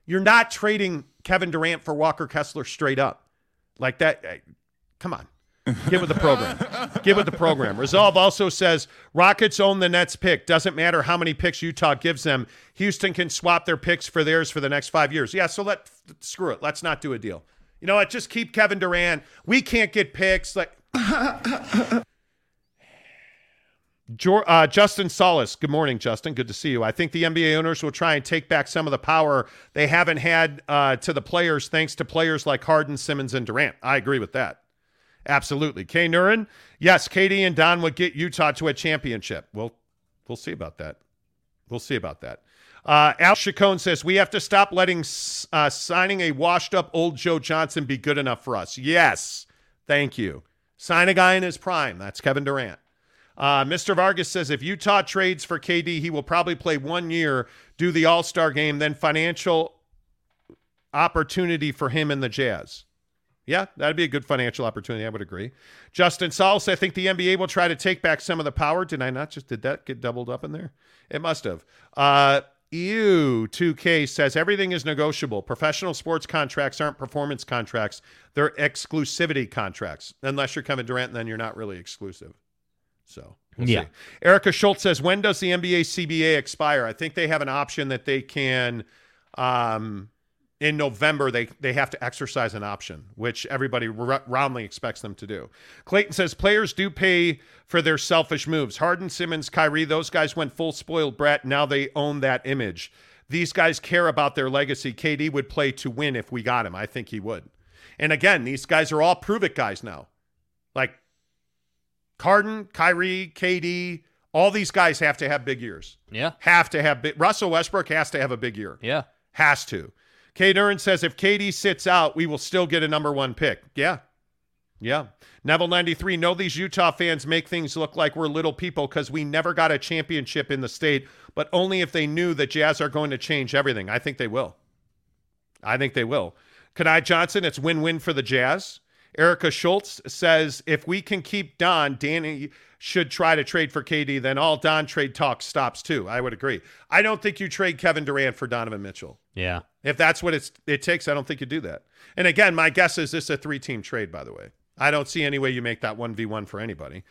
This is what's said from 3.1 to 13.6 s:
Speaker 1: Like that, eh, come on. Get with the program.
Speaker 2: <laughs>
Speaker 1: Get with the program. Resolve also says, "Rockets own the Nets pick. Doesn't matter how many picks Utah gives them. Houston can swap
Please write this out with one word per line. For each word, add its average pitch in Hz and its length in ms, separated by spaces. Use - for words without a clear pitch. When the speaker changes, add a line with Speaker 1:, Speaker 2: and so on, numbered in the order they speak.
Speaker 1:
Like 131 220
that, 156 260
eh, 82 120
come 180 140
on. - 140
Get 180 120
with 165 80
the 151 100
program. - 380
Speaker 2:
<laughs> - 60
Speaker 1:
Get 190 120
with 196 120
the 160 40
program. 135 460
Resolve 185 400
also 190 320
says, 170 380
"Rockets 202 460
own 196 200
the 180 100
Nets 175 260
pick. 175 320
Doesn't 165 280
matter 165 280
how 170 140
many 160 180
picks - 260
Utah 165 320
gives 151 300
them. 135 240
Houston 190 400
can 175 160
swap 170 360